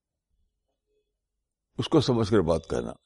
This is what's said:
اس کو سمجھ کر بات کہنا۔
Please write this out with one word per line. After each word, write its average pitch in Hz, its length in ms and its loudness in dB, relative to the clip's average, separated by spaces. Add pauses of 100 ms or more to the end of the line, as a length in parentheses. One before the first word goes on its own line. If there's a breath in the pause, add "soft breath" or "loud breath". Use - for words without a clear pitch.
(1800)
اس 123 120 -6
کو 156 120 4
سمجھ 113 300 -2
کر 107 100 6
بات 80 280 -2
کہنا۔ 60 240 -6 (120)